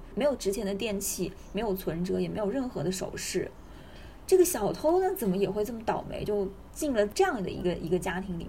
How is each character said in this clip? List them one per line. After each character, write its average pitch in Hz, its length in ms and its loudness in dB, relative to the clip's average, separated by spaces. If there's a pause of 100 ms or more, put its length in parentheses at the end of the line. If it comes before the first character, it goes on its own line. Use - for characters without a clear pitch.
(140)
没 226 100 0
有 285 120 4
值 196 160 0
钱 214 120 -2
的 190 80 0
电 202 280 -2
器， - 320 -4 (200)
没 196 80 -2
有 214 140 0
存 175 300 -2
折， 185 160 0
也 175 80 0
没 170 100 -4
有 208 100 0
任 254 200 -2
何 165 160 -4
的 185 80 0
首 - 240 -6
饰。 - 340 -4 (800)
这 381 100 8
个 359 60 10
小 208 280 0
偷 320 280 4
呢， 381 160 2
怎 220 120 0
么 180 80 2
也 190 140 2
会 208 140 0
这 240 80 -6
么 226 120 -8
倒 - 240 0
霉， - 160 -6
就 202 240 0 (240)
进 294 220 0
了 208 140 6
这 359 160 6
样 285 180 2
的 - 80 -2
一 - 100 -6
个， 175 140 2
一 - 140 -6
个 180 100 4
家 180 220 -2
庭 185 180 -6
里 - 100 -8